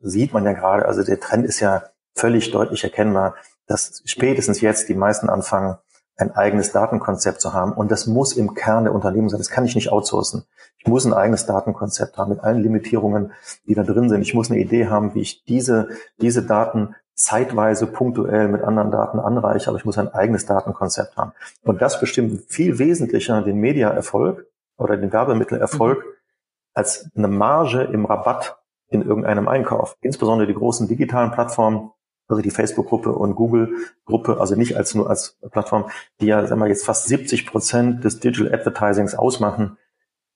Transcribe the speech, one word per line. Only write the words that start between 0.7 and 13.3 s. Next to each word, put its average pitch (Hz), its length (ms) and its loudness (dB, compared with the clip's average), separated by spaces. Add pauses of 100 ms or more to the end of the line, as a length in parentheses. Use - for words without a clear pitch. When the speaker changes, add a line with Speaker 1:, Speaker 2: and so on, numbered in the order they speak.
Speaker 1:
also 98 180 2
der - 160 0
Trend 120 260 0
ist - 140 -4
ja 98 240 0 (320)
völlig 117 340 2
deutlich - 320 -2
erkennbar, 95 540 0 (320)
dass - 380 -6
spätestens 123 540 0
jetzt 110 280 2
die 92 80 0
meisten 104 320 0
anfangen, 95 480 -2 (400)
ein - 160 -2
eigenes 101 400 2
Datenkonzept 101 680 0
zu 95 120 -4
haben. 95 200 -2
Und 104 200 0
das 110 160 -2
muss 127 240 0
im 107 220 -2
Kern 113 300 0
der 107 80 2
Unternehmen 104 360 0
sein. 104 100 -4
Das - 120 -6
kann 127 140 0
ich 120 120 0
nicht - 160 0
outsourcen. - 520 -2 (340)
Ich - 80 -4
muss 127 180 4
ein 113 100 4
eigenes 101 320 2
Datenkonzept - 720 -4
haben 98 120 -2
mit 98 100 -4
allen 113 200 0
Limitierungen, 104 720 0 (340)